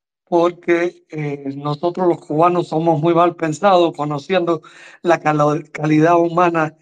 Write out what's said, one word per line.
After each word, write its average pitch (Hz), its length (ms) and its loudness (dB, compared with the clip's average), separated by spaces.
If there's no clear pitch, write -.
porque, 175 840 -2
eh, 143 460 -8
nosotros 160 520 -4
los 170 120 0
cubanos 175 480 0
somos 160 340 -2
muy 170 120 2
mal 170 220 2
pensados, 170 600 0
conociendo 156 680 -4
la 170 180 2
calo-, 151 520 0
calidad 156 480 2
humana 165 640 0